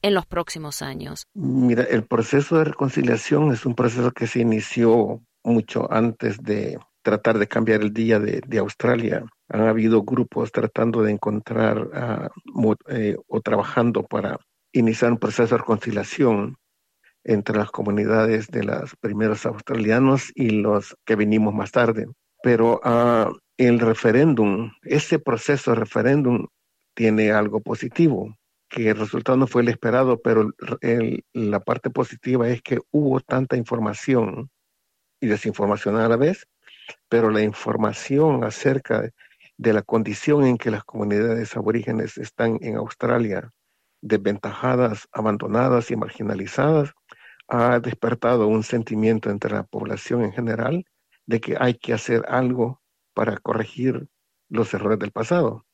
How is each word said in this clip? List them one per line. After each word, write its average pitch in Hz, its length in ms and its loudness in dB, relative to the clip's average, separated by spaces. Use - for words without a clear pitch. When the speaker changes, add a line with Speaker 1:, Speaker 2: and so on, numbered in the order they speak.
Speaker 1:
en 202 120 2
los 180 120 0
próximos 160 560 -8
años? 147 520 -12
Speaker 2:
Mira, 127 500 2
el 113 220 0
proceso 139 520 0
de 156 60 4
reconciliación 139 880 0
es 113 140 -4
un 120 100 -2
proceso 120 360 0
que 117 160 -6
se 120 120 -2
inició 113 840 2
mucho - 480 0
antes 113 500 -2
de 104 380 -4
tratar 110 360 2
de 104 100 2
cambiar 110 340 2
el 107 100 0
día 113 260 2
de, 104 300 0
de 110 120 -2
Australia. 113 680 -2
Han 110 180 2
habido 110 360 4
grupos 117 500 -2
tratando 113 500 0
de 107 80 2
encontrar, 107 800 -2
ah, 117 360 -6
mo-, - 320 0
eh, 107 300 -2
o 110 140 -4
trabajando 110 640 0
para - 360 -6
iniciar 117 400 2
un 113 60 2
proceso 117 380 0
de 113 40 0
reconciliación 107 960 -2
entre 107 320 0
las 107 120 -2
comunidades 110 800 0
de 107 160 -6
los - 380 -6
primeros 110 440 -2
australianos 117 880 0
y 117 180 0
los 104 440 0
que 110 120 0
vinimos 107 360 2
más 101 180 -6
tarde. 113 360 0
Pero, 117 440 4
ah, 120 440 4
el 120 240 4
referéndum, 113 880 2
ese 151 360 0
proceso 135 520 -2
de 113 40 4
referéndum 120 720 0
tiene 110 380 2
algo 107 280 0
positivo, 110 760 0
que 113 220 0
el 107 80 2
resultado 110 400 0
no 131 100 4
fue 123 140 2
el 120 80 2
esperado, 120 520 2
pero 110 200 4
el, 107 120 0
el, 117 420 -2
la 104 260 -2
parte - 300 -4
positiva 123 600 -2
es 120 120 -2
que - 180 -4
hubo 139 280 2
tanta 131 360 -2
información 117 920 -2
y 117 80 -2
desinformación 104 680 0
a 113 120 2
la 117 100 4
vez, 156 280 0
pero 113 240 2
la 107 100 2
información 113 1000 0
acerca 113 680 -2
de 113 160 2
la 104 80 2
condición 113 640 2
en 123 120 4
que 113 140 -2
las 104 120 -6
comunidades 107 720 -2
aborígenes 110 600 -2
están - 440 -2
en 113 140 -6
Australia, 113 760 -2
desventajadas, 107 1080 -2
abandonadas 113 800 0
y 117 40 -2
marginalizadas, 107 960 -2
ha 120 300 2
despertado 117 680 0
un 110 160 2
sentimiento 110 640 0
entre 104 240 -4
la 101 100 -4
población 104 600 -4
en 104 80 -2
general 120 540 -4
de 117 160 0
que - 180 -4
hay 123 140 2
que - 200 -4
hacer 113 340 0
algo 123 540 -2
para 110 240 -2
corregir 117 680 -4
los 110 240 -2
errores 104 260 -2
del 104 120 -6
pasado. 113 640 -2